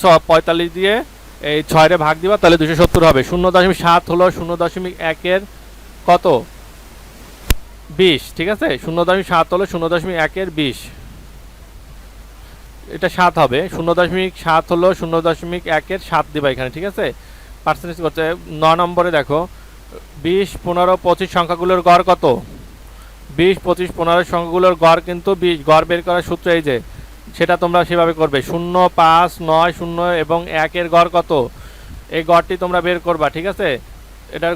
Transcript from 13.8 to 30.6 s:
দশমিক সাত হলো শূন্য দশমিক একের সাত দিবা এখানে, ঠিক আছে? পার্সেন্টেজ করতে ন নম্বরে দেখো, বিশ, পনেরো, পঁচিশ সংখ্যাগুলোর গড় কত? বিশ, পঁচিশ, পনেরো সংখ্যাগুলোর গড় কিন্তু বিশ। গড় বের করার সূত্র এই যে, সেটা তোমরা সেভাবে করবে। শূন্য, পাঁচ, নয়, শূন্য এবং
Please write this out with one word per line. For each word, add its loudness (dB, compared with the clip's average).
দশমিক 0
সাত 2
হলো 2
শূন্য -6
দশমিক -4
একের -6
সাত 0
দিবা -2
এখানে, -6
ঠিক -8
আছে? -4
পার্সেন্টেজ -4
করতে -4
ন 4
নম্বরে 0
দেখো, -2
বিশ, 0
পনেরো, 2
পঁচিশ 0
সংখ্যাগুলোর 0
গড় 6
কত? 2
বিশ, 2
পঁচিশ, -2
পনেরো 2
সংখ্যাগুলোর 2
গড় 6
কিন্তু -4
বিশ। 0
গড় 6
বের 0
করার -2
সূত্র -6
এই 2
যে, 0
সেটা 0
তোমরা 2
সেভাবে 2
করবে। 0
শূন্য, -6
পাঁচ, 4
নয়, 2
শূন্য -8
এবং -2